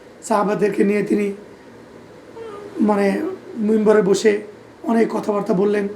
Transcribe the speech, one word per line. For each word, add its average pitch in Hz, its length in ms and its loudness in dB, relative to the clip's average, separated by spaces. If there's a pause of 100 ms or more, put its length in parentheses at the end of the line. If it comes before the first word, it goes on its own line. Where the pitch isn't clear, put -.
(220)
সাহাবাদেরকে 202 640 0
নিয়ে 208 180 2
তিনি, 202 300 0 (1500)
মানে, 202 400 2 (360)
মিম্বরে 214 460 2
বসে 202 380 2 (420)
অনেক 226 280 2
কথাবার্তা 208 440 -2
বললেন। 202 420 0